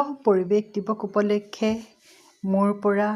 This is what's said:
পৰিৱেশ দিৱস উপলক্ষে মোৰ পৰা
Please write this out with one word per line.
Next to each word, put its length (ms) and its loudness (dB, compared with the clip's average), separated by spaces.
পৰিৱেশ 520 2
দিৱস 340 -6
উপলক্ষে 640 -2
মোৰ 300 2
পৰা 420 0